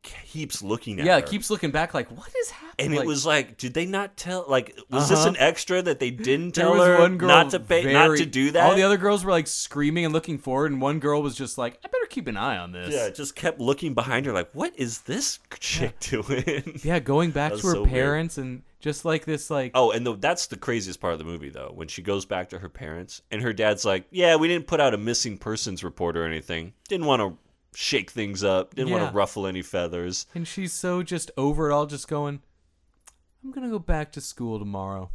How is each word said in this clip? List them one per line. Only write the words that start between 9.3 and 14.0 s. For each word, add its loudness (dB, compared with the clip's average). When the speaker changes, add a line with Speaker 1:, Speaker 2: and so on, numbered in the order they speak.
Speaker 2:
like, 2
screaming -2
and 0
looking -2
forward, -2
and -4
one 0
girl 2
was -4
just -8
like, -6
"I -16
better -2
keep -8
an -6
eye -2
on -10
this." -6
Speaker 1:
Yeah, -2
just -10
kept -4
looking 0
behind 0